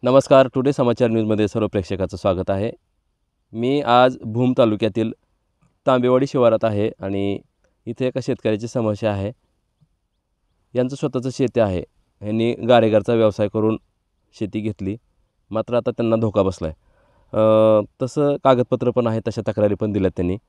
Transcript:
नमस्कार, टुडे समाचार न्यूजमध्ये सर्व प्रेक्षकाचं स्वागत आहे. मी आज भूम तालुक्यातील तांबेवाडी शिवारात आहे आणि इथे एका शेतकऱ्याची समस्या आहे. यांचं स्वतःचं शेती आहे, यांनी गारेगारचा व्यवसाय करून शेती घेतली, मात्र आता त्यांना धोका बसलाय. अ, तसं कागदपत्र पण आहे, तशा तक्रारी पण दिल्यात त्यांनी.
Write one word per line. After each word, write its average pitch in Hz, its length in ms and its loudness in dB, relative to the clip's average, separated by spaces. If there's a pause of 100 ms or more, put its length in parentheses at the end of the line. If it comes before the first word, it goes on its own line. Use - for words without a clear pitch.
नमस्कार, 135 520 6
टुडे 135 180 0
समाचार 120 360 0
न्यूजमध्ये 107 400 0
सर्व 107 180 -2
प्रेक्षकाचं 95 500 -4
स्वागत 92 340 -2
आहे. 101 220 -2 (800)
मी 127 280 -2
आज 123 440 4
भूम 120 340 -2
तालुक्यातील 110 540 0 (720)
तांबेवाडी 127 400 2
शिवारात 117 380 2
आहे 107 260 0 (100)
आणि 98 380 -4 (480)
इथे 120 200 -6
एका 127 160 -4
शेतकऱ्याची 113 460 -4
समस्या 107 440 -2
आहे. 101 200 -6 (1400)
यांचं 127 220 -2
स्वतःचं 131 360 -4
शेती 123 280 -2
आहे, 95 200 2 (460)
यांनी 113 260 0
गारेगारचा 113 640 2
व्यवसाय 110 400 2
करून 110 220 0 (600)
शेती 107 220 -6
घेतली, 104 360 -6 (540)
मात्र - 240 -4
आता 120 160 -2
त्यांना 113 260 0
धोका 107 260 0
बसलाय. 90 300 -2 (600)
अ, 113 80 -2 (640)
तसं 143 420 -2
कागदपत्र 123 460 2
पण 120 160 0
आहे, 110 140 -2
तशा 110 280 -6
तक्रारी 104 260 0
पण 107 180 -4
दिल्यात 95 240 0
त्यांनी. 92 200 -2 (120)